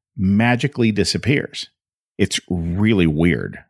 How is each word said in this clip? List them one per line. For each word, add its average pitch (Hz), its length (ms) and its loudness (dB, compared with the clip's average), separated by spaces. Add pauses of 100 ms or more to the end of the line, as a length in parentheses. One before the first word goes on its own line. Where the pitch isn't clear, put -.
(160)
magically 117 760 0
disappears. - 760 -2 (480)
It's - 220 0 (100)
really 90 580 2
weird 73 520 0 (100)